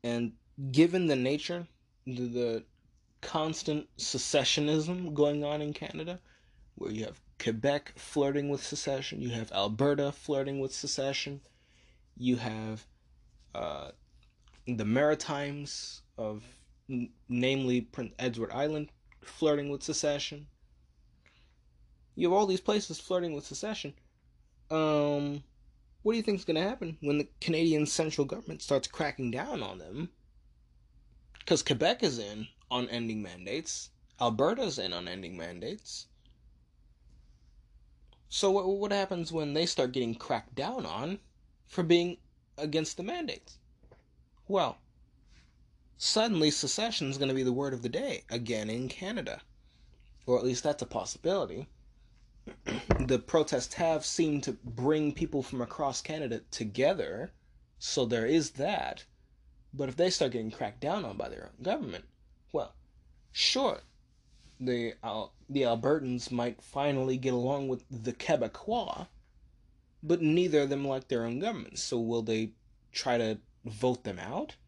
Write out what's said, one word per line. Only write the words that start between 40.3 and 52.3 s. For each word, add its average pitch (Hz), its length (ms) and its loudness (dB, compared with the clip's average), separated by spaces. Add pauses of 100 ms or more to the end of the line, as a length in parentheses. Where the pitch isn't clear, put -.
down 170 300 -4
on 131 340 -4 (480)
for - 160 -2
being 170 340 4 (400)
against 151 400 -2
the 180 60 -6
mandates? - 540 -6 (880)
Well, 170 320 2 (1160)
suddenly 208 520 4
secession's 147 680 -2
gonna 135 160 0
be 135 100 2
the 123 100 2
word 135 200 -2
of 117 100 -6
the 117 60 -2
day 185 400 -4
again 117 400 -4
in 123 200 -4
Canada. 196 520 -8 (840)
Or 123 140 4
at 120 60 -2
least 127 180 0
that's 147 180 0
a 120 60 -6
possibility. 131 800 -2 (1000)